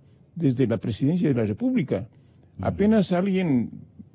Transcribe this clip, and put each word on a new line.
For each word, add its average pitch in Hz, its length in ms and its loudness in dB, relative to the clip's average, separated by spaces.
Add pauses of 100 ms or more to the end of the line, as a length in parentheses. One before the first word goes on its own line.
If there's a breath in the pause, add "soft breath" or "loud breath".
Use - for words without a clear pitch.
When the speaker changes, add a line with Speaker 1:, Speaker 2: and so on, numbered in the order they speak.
(340 soft breath)
Speaker 1:
desde 135 320 2
la 110 100 0
presidencia 139 520 0
de 135 60 2
la 113 120 0
República. 143 600 -2 (500 soft breath)
Speaker 2:
Ujú. 95 80 -4
Speaker 1:
Apenas 196 460 2
alguien, 180 580 0 (440)